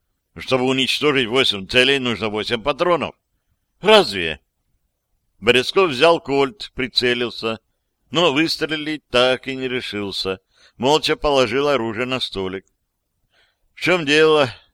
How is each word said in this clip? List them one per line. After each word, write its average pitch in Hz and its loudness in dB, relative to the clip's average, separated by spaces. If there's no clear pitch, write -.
"Чтобы 127 -2
уничтожить 131 0
восемь 104 -2
целей, 127 2
нужно 113 -4
восемь 107 -4
патронов". 147 -2
"Разве?" 107 2
Борецков 190 2
взял 151 4
кольт, 135 -2
прицелился, 120 -2
но 160 2
выстрелить 151 -4
так 127 0
и 135 -6
не 131 -6
решился. 101 -6
Молча 143 2
положил 139 0
оружие 113 -2
на 127 -6
столик. 95 -8
"В - -20
чем 175 0
дело?" 151 4